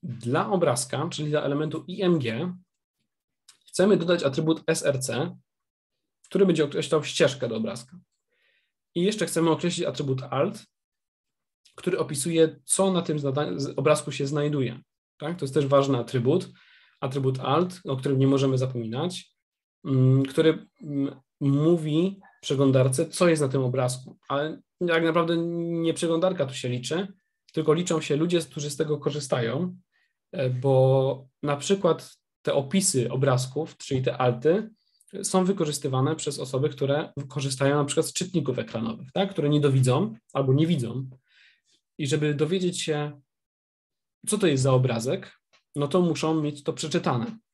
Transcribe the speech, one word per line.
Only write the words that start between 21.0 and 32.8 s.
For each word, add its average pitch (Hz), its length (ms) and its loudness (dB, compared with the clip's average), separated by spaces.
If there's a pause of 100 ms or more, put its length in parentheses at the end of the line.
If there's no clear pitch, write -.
mówi 156 800 2 (220)
przeglądarce, 135 680 2
co 175 200 2
jest 156 120 2
na 143 60 2
tym 131 160 0
obrazku, 127 540 -4 (100)
ale 147 340 -4 (260)
tak 165 160 2
naprawdę 165 340 2 (440)
nie 165 120 0
przeglądarka 170 520 0
tu 131 80 -10
się - 160 -6
liczy, 156 440 -4 (400)
tylko 156 200 2
liczą 165 280 0
się 151 140 0
ludzie, 170 240 2
którzy 151 300 -8
z 147 80 -10
tego 151 200 -2
korzystają, 143 800 -4 (540)
e, 131 180 -2
bo 131 760 4 (160)
na 143 140 0
przykład 190 600 0 (240)
te - 120 -2
opisy 135 580 2